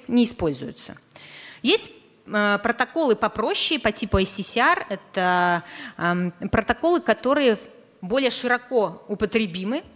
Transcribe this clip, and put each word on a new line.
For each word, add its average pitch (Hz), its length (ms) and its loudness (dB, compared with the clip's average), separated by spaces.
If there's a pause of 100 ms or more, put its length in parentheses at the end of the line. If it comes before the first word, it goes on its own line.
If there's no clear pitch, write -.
не 240 160 4
используются. 147 720 -6 (680)
Есть, 370 280 0 (360)
э, 208 340 0
протоколы 247 540 0
попроще, 302 640 -2
по 220 120 0
типу 208 260 -2
I 190 80 2
C - 180 -6
C - 160 -4
R. 339 300 2
Это, 180 720 0 (340)
эм, 175 340 0 (200)
протоколы, - 480 2
которые 247 580 2 (420)
более 247 300 0
широко 240 800 -2
употребимы, 208 760 -2 (120)